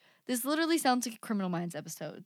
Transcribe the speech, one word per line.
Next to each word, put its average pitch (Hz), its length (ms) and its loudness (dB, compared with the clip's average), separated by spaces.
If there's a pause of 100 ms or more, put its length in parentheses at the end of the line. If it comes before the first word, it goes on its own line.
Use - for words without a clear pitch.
(280)
this 247 180 0
literally 311 320 4
sounds 254 280 4
like 226 120 -6
a - 20 -20
Criminal 196 300 -2
Minds 170 260 -2
episode 156 500 -10